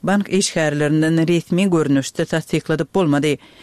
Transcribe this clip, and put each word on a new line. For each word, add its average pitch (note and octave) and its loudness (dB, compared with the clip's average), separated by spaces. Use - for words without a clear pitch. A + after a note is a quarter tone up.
bank G3+ 0
işgärlerinden D#3 0
resmi F3 0
görnüşde D3 0
tasdikladyp D#3 -4
bolmady. D3 0